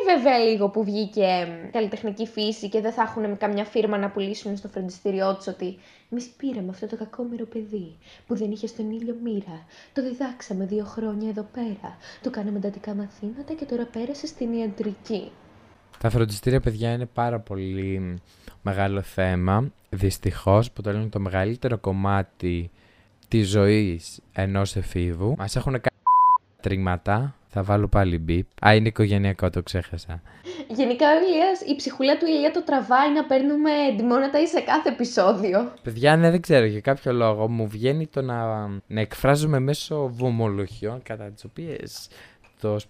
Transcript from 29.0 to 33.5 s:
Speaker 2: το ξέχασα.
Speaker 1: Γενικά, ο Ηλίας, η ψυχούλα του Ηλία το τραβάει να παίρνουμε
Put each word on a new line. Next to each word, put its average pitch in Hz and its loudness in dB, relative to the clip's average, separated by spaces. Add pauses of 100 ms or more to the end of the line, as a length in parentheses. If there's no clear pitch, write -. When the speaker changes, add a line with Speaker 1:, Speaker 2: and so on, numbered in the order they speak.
Speaker 2:
το 87 -2
ξέχασα. 85 -8 (460)
Speaker 1:
Γενικά, 247 2
ο 294 8
Ηλίας, 359 4
η 277 -2
ψυχούλα 277 2
του 339 0
Ηλία 311 2
το 339 -2
τραβάει 269 4
να 294 2
παίρνουμε 294 2 (240)